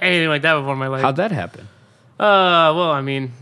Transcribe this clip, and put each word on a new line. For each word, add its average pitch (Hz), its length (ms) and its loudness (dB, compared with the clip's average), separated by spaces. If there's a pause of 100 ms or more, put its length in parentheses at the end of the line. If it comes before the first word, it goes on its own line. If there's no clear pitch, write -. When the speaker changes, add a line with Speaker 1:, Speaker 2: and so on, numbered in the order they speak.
Speaker 1:
anything 175 280 0
like 147 140 -2
that 160 100 2
before 139 200 -2
in 135 40 -6
my 131 80 -6
life. 131 160 -4
Speaker 2:
How'd 131 140 2
that 196 160 -2
happen? 95 300 -8 (580)
Speaker 1:
Uh, 185 580 4
well, 170 140 0
I 139 100 -2
mean, 135 300 -6 (100)